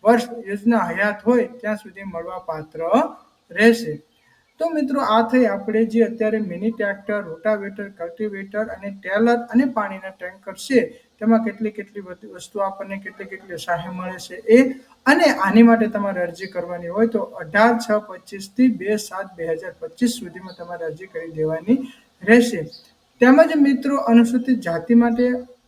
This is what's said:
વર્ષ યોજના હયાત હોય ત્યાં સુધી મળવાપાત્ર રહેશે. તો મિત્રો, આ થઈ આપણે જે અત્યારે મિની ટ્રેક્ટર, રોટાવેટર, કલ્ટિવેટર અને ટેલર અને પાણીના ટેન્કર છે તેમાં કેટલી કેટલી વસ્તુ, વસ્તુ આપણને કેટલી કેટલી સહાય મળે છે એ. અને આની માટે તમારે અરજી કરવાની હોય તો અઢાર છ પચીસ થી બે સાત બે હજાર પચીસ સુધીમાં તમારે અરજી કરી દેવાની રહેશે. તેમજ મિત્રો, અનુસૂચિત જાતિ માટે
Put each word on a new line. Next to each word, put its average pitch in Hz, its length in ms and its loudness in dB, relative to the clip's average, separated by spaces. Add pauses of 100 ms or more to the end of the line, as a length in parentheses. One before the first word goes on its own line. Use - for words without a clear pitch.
વર્ષ 226 200 4 (240)
યોજના 208 300 0
હયાત 196 480 -2
હોય 240 220 2
ત્યાં 214 280 -8
સુધી 196 280 -18
મળવાપાત્ર 170 760 -12 (720)
રહેશે. 208 520 2 (560)
તો 330 100 -2
મિત્રો, 277 320 -2
આ 233 280 2
થઈ 254 160 4
આપણે 214 400 0
જે 226 180 2
અત્યારે 220 360 -2
મિની 196 320 -4
ટ્રેક્ટર, 202 500 -6
રોટાવેટર, 196 680 -6
કલ્ટિવેટર 196 760 -8
અને 202 240 -12
ટેલર 208 480 0
અને 233 280 0
પાણીના 196 440 -6
ટેન્કર 185 440 -16
છે 254 280 0 (380)
તેમાં 226 240 2
કેટલી 220 280 -6
કેટલી 202 300 -14
વસ્તુ, 185 320 -18
વસ્તુ 180 260 -12
આપણને 196 380 -6
કેટલી 196 280 -16
કેટલી 190 320 -16
સહાય 175 320 -4
મળે 180 280 -10
છે - 180 -16
એ. 254 340 6 (360)
અને 302 180 4
આની 226 400 6
માટે 226 240 6
તમારે 196 340 -4
અરજી 175 240 -8
કરવાની 175 420 -8
હોય 208 200 0
તો 226 120 -2
અઢાર 208 600 2
છ 226 120 -6
પચીસ 196 680 -8
થી 254 100 4
બે 208 300 -2
સાત 196 380 -10
બે 165 120 -8
હજાર 165 320 -6
પચીસ 190 300 -2
સુધીમાં 180 480 -12
તમારે 170 280 -12
અરજી 160 200 -10
કરી 170 260 -12
દેવાની 160 560 -2 (360)
રહેશે. 226 380 4 (580)
તેમજ 294 360 6
મિત્રો, 277 420 2
અનુસૂચિત 233 640 2
જાતિ 170 360 -2
માટે 240 360 2 (360)